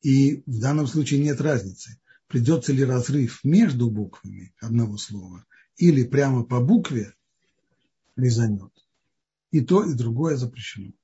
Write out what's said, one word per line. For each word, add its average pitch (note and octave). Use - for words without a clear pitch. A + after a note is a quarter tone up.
И C#3
в A#2+
данном C#3+
случае C#3
нет D3
разницы, A2+
придётся C3+
ли C3
разрыв B2+
между C#3
буквами G2
одного A2+
слова – F#2
или D#3
прямо C3
по B2
букве C3+
резанёт. A2+
И D#3
то, F#3
и F3+
другое A#2+
запрещено. G#2+